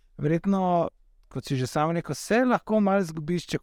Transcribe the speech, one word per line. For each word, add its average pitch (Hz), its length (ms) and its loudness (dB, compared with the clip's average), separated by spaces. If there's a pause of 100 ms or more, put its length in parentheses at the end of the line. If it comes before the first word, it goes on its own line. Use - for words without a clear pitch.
(180)
Verjetno, 175 720 2 (400)
kot - 160 -8
si 143 100 -2
že 127 120 0
sam 156 280 0
rekel, 160 200 -4
se 233 300 2
lahko 220 340 0
malo 196 240 2
zgubiš, 160 440 -4
če - 160 -4